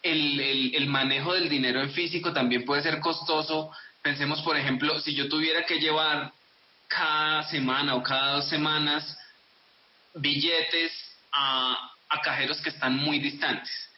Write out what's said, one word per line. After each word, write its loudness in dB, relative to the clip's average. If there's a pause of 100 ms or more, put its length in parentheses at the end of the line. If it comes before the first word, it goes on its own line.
el, 2
el, 0
el 2
manejo 0
del 2
dinero 2
en -2
físico -2
también 2
puede 2
ser 0
costoso. -2 (300)
Pensemos, 0
por 2
ejemplo, 2
si -4
yo -2
tuviera 2
que 0
llevar 2 (540)
cada 2
semana 0
o 0
cada 0
dos 0
semanas 0 (1000)
billetes 0 (400)
a, 0 (180)
a 0
cajeros -2
que -4
están 0
muy 2
distantes. -4 (260)